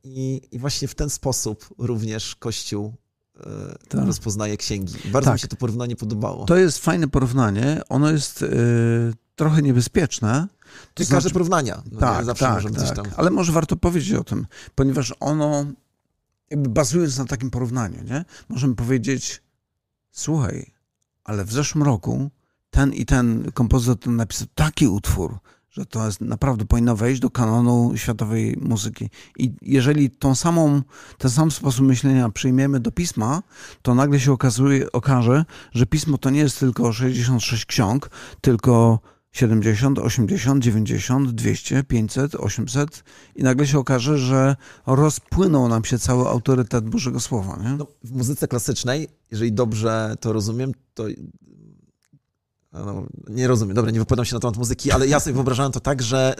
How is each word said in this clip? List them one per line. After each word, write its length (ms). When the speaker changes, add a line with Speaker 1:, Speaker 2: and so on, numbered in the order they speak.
Speaker 1:
i, 360
i 60
właśnie 300
w 60
ten 160
sposób 580
również 580
Kościół, 580
e, 380
Speaker 2:
Tak. 180
Speaker 1:
rozpoznaje 500
księgi. 380
Bardzo 180
mi 40
Speaker 2:
Tak. 60
Speaker 1:
się 80
to 80
porównanie 400
podobało. 480
Speaker 2:
To 120
jest 220
fajne 300
porównanie. 800
Ono 220
jest, 320
e, 40
trochę 260
niebezpieczne. 840
To 80
Speaker 1:
Czyli 120
każde 140
Speaker 2:
znaczy 120
Speaker 1:
porównania, 540
no 80
nie? 60
Speaker 2:
Tak, 240
Speaker 1:
Zawsze 200
Speaker 2:
tak, 100
Speaker 1:
może 160
być 120
Speaker 2:
tak. 140
Speaker 1:
tam. 100
Speaker 2:
Ale 140
może 220
warto 240
powiedzieć 380
o 100
tym, 220
ponieważ 460
ono, 440
jakby 200
bazując 480
na 60
takim 260
porównaniu, 540
nie? 200
Możemy 260
powiedzieć, 680
"Słuchaj, 600
ale 200
w 80
zeszłym 320
roku 460
ten 220
i 140
ten 480
kompozytor 580
napisał 420
taki 340
utwór, 500
że 160
to 200
jest, 140
naprawdę 440
powinno 320
wejść 240
do 100
kanonu 680
światowej 640
muzyki". 500
I 240
jeżeli 480
tą 240
samą, 480
ten 120
sam 200
sposób 360
myślenia 440
przyjmiemy 500
do 120
pisma, 500
to 120
nagle 260
się 120
okazuje, 600
okaże, 520
że 140
pismo 320
to 120
nie 100
jest 200
tylko 320
sześćdziesiąt 500
sześć 240
ksiąg, 440
tylko 580
siedemdziesiąt, 680
osiemdziesiąt, 640
dziewięćdziesiąt, 680
dwieście, 540
pięćset, 500
osiemset 680
i 60
nagle 240
się 120
okaże, 400
że 380
rozpłynął 840
nam 160
się 140
cały 300
autorytet 640
Bożego 300
Słowa, 440
nie? 120
Speaker 1:
No, 100
w 80
muzyce 360
klasycznej, 600
jeżeli 220
dobrze 680
to 120
rozumiem, 400
to, 100
no, 340
nie 200
rozumiem, 260
dobra, 160
nie 80
wypowiadam 260
się 100
na 60
temat 160
muzyki, 360
ale 160
ja 120
sobie 140
wyobrażałem 380
to 80
tak, 220
że, 380